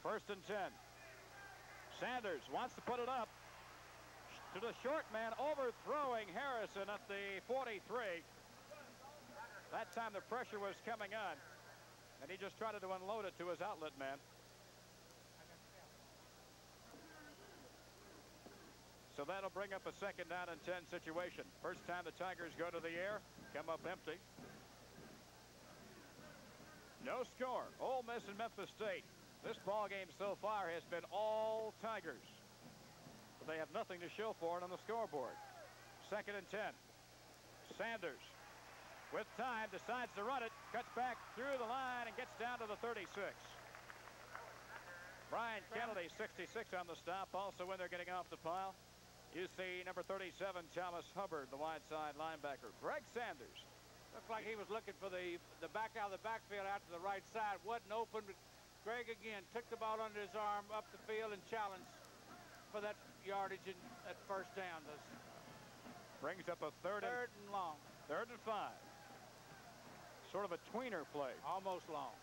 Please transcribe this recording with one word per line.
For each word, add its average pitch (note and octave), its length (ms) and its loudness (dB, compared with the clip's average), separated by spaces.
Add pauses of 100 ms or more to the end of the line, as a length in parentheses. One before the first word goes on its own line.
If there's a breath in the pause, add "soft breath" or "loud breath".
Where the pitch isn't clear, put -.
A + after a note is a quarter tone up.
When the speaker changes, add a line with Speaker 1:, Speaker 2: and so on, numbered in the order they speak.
Speaker 1:
First G3 240 2
and G3 160 0
ten. F#3+ 320 2 (1300)
Sanders G#3 480 4
wants A3 240 2
to - 80 -8
put B3 160 4
it A#3+ 80 4
up B3+ 240 4 (1200)
to F3+ 80 -2
the A3+ 240 2
short C#4+ 320 4
man, A3+ 240 4
overthrowing B3+ 960 6
Harrison G#3+ 560 4
at G#3 160 2
the G3 400 2
forty-three. A3+ 720 4 (1500)
That G#3 240 2
time A3+ 160 2
the F#3+ 160 0
pressure A3 320 2
was G3 240 2
coming G#3+ 320 0
on, F#3 240 2 (800)
and C#3+ 80 -6
he F3 80 -2
just F#3+ 240 -2
tried A3 160 4
to F#3 160 -2
unload F#3+ 320 2
it F#3 160 2
to F3 80 2
his F3 160 2
outlet D#3+ 320 0
man. C3+ 240 2 (4000)
So C#3+ 80 2
that'll F#3+ 320 2
bring G3 160 2
up F#3+ 160 0
a F3 80 -2
second F#3 320 0
down F3 240 2
and D#3+ 160 -4
ten F3+ 240 2
situation. E3+ 560 0 (160)
First F3+ 240 0
time F3 160 2
the E3 160 0
Tigers F3 400 0
go E3 80 6
to E3+ 160 2
the E3 80 2
air, F#3+ 320 2 (320)
come D#3 160 2
up D#3 160 4
empty. F3 320 0 (2750)
No G#3+ 240 2
score. A#3 560 2
Ole B3 240 4
Miss A#3 240 0
and A#3 80 -4
Memphis G#3 400 0
State. F#3+ 320 2 (320)
This - 240 0
ball G#3 240 6
game F#3+ 320 0
so G3 240 4
far G3+ 240 6
has E3 240 2
been E3+ 240 2
all A3 640 6
Tigers. E3+ 480 0 (1120)
But - 80 -6
they D#3+ 80 2
have D#3 160 0
nothing F#3 320 0
to D#3 160 -2
show G#3+ 160 2
for E3+ 240 4
it F3+ 80 0
on - 60 -2
the E3+ 100 -4
scoreboard. F#3 560 2 (720)
Second G3+ 240 2
and F3+ 160 -2
ten. G3 240 2 (1040)
Sanders, F#3+ 400 2 (960)
with G#3 240 4
time, A3 320 4
decides A3+ 480 4
to G#3 80 4
run B3+ 160 6
it, A3+ 80 2 (240)
cuts A#3+ 160 2
back A#3+ 240 6 (240)
through C4+ 160 6
the A#3 160 4
line B3 400 4
and G#3 80 -6
gets B3 160 -2
down A#3+ 240 2
to A3+ 80 0
the G#3 160 2
thirty-six. G3+ 480 2 (2000)
Brian G#3+ 400 2
Kennedy, G#3 480 2
sixty-six, G#3 560 0
on F3+ 80 4
the E3+ 160 -4
stop, F#3 320 2
also F#3 400 2
in F#3+ 80 0
there F3+ 80 2
getting F3 240 0
off F3+ 160 2
the - 160 -6
pile. F#3 320 4 (600)
You F3 240 2
see F3+ 240 2
number F3+ 180 0
thirty-seven, F3+ 720 0
Thomas F3 400 2
Hubbard, D#3+ 400 0
the C#3 80 -2
wide D#3 320 2
side D#3 240 2
linebacker. D3 640 0
Greg A#3 320 2
Sanders. E3+ 480 -2 (560)
Speaker 2:
Looked - 160 -4
like G#3+ 160 2
he A3 80 2
was F#3+ 160 -2
looking G#3+ 240 0
for F#3+ 160 -2
the, F3+ 240 2 (240)
the E3 160 0
back A3 240 4
out G3+ 80 4
of G3 80 2
the F3+ 80 -6
backfield G#3 400 2
out G3 240 4
to E3 80 -8
the E3 80 -2
right G3 180 4 (140)
side. G#3 320 6
Wasn't G#3+ 240 0
open, A3 320 4
but G3 160 -8 (480)
Greg A#3 240 2
again G#3 400 -2
took A#3 160 0
the A#3 80 0
ball A3 240 4
under G#3 240 2
his G3+ 160 -2
arm, G#3 320 6
up A3 240 2
the - 80 -10
field, A3 320 2
and F#3 160 -6
challenged G3+ 320 2 (880)
for G#3+ 80 2
that G#3 160 4 (320)
yardage G3 400 4
in, F#3 80 0 (320)
at F3 160 -2
first F#3+ 320 2
down. F3+ 320 2
Those D3 160 -6 (1200)
Speaker 1:
Brings F3 240 2
up E3+ 160 2
a D3+ 160 2
third G3+ 240 4
and A#3+ 80 4
Speaker 2:
Third B3 240 2
and G3+ 160 -8
long. F3+ 240 4 (320)
Speaker 1:
Third F#3+ 240 4
and A#3 160 -6
five. E3 320 2 (1500)
Sort G3 160 4
of F3 80 4
a D#3+ 60 -2 (100)
tweener G#3+ 400 2
play. C3+ 320 4
Speaker 2:
Almost F3+ 480 2
long. C3+ 320 0